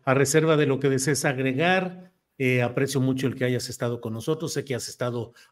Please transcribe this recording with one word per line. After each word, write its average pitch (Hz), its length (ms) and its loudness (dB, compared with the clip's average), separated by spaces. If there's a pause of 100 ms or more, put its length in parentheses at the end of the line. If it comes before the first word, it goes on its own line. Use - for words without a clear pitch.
a 131 120 2
reserva 156 420 4
de 147 80 4
lo 135 140 0
que 139 100 2
desees 135 360 0
agregar, 160 840 0 (280)
eh, 127 240 2
aprecio 135 380 0
mucho 131 260 0
el 110 80 -2
que 131 100 -2
hayas 123 240 -2
estado 120 320 -4
con 110 120 -6
nosotros, 156 380 -4
sé 139 140 -4
que 139 80 -6
has 117 160 -6
estado 120 440 -6 (180)